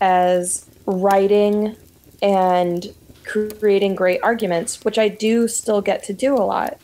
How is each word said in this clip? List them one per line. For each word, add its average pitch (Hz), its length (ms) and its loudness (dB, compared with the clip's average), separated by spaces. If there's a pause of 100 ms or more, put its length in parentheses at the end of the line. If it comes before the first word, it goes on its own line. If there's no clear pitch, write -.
as 180 640 2 (200)
writing 208 880 2 (460)
and 185 720 0 (300)
creating 208 680 0
great 180 300 0
arguments, 220 600 -2
which 220 140 -2
I 214 120 2
do 220 380 0
still 208 340 -2
get 202 220 -4
to 202 100 -8
do 262 200 -2
a 226 100 0
lot, 190 400 -4